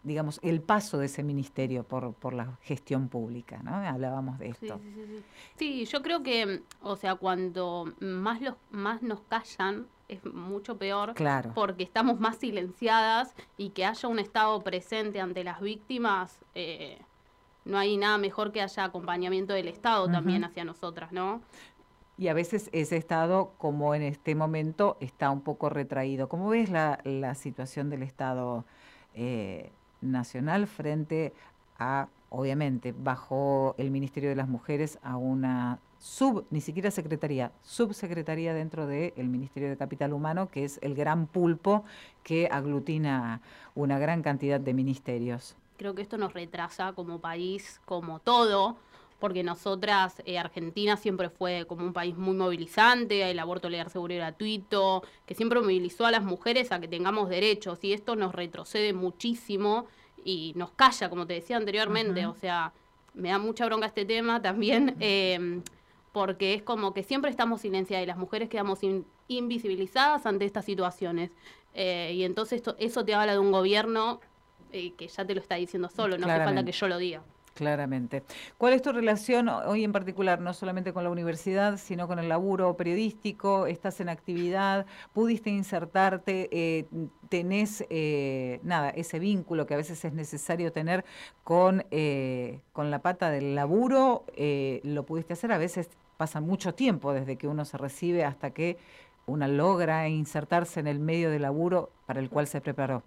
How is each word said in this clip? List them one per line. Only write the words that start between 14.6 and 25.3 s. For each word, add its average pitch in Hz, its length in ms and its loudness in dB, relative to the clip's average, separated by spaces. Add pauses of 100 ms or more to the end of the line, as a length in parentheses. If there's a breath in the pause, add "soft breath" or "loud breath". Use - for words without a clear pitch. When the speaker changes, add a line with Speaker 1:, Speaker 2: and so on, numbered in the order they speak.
Speaker 2:
presente 202 580 -4
ante 180 240 -4
las 180 180 -8
víctimas, 208 760 -2 (160)
eh, 160 440 -10 (640)
no 196 140 -2
hay 202 180 2
nada 208 220 4
mejor 202 340 -2
que 208 120 -2
haya 190 220 -4
acompañamiento 180 680 -2
del 180 140 -2
Estado 196 420 2
también 175 320 2
Speaker 1:
Ujú. - 80 -4
Speaker 2:
hacia 170 160 -8
nosotras, 165 460 -10
¿no? 190 300 -2 (760 loud breath)
Speaker 1:
Y 185 100 0
a 160 60 2
veces 170 400 -2
ese 160 240 0
Estado, 170 640 2
como 147 340 0
en 151 80 0
este 147 320 -2
momento, 156 680 0
está 139 300 -2
un 139 120 0